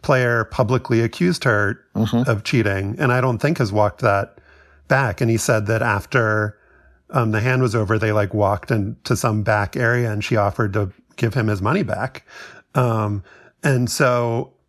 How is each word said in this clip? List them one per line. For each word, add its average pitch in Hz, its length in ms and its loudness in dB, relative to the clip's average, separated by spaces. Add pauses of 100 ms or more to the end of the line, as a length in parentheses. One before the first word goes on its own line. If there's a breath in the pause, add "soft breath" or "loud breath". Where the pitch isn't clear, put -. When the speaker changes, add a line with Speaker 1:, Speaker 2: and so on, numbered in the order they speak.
Speaker 1:
player, 120 440 2
publicly 120 540 0
accused 170 440 0
her 104 340 0 (160)
Speaker 2:
Mm-hmm. 117 340 0
Speaker 1:
of 107 140 0
cheating, 101 560 0
and 139 140 2
I 127 80 2
don't 127 180 0
think 156 200 0
has 113 120 0
walked 104 300 0
that 101 400 0 (480 soft breath)
back. 131 320 0
And 117 100 2
he 113 60 4
said 107 300 0
that 113 140 0
after, 107 800 0 (520 soft breath)
um, 117 200 0
the 107 100 0
hand 127 220 2
was 117 120 0
over, 110 240 0
they, 110 140 0
like, 104 220 0
walked 101 380 0
into 107 440 -2
some 107 260 -2
back 104 340 -2
area 120 340 0
and 104 140 -4
she 120 120 0
offered 101 360 0
to 104 180 -2 (260)
give 113 180 -2
him 113 120 0
his 104 140 -2
money 143 220 0
back. - 440 -6 (480 loud breath)
Um, 107 480 0 (400 loud breath)
and 127 280 2
so 120 640 0 (140)